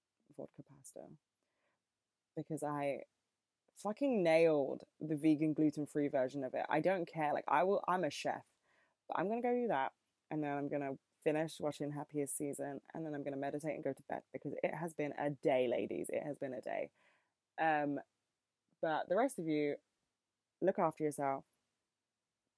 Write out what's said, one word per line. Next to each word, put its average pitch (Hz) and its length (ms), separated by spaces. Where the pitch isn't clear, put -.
vodka 143 260
pasta, - 460
because 156 260
I 143 420
fucking 220 400
nailed 160 600
the 156 160
vegan 156 380
gluten-free 147 540
version 131 360
of 123 80
it. 123 160
I 156 120
don't 175 300
care. 151 220
Like, - 160
I 151 140
will, 190 260
I'm 180 160
a 143 60
chef, - 340
but - 100
I'm 170 100
gonna 233 120
go 247 140
do 240 140
that. 135 240
And 151 140
then 143 100
I'm 143 140
gonna 139 300
finish 156 360
watching 147 320
Happiest 147 440
Season, 139 460
and 160 140
then 151 80
I'm 143 100
gonna 139 120
meditate 147 380
and 160 80
go 135 120
to - 140
bed, - 120
because 135 180
it - 120
has 160 180
been 147 260
a 147 120
day, 131 360
ladies. 113 440
It - 140
has 143 120
been 131 160
a 123 80
day. - 300
Um, 147 400
but 156 260
the 175 80
rest 254 220
of 165 100
you, 147 280
look 190 180
after 160 240
yourself. 139 440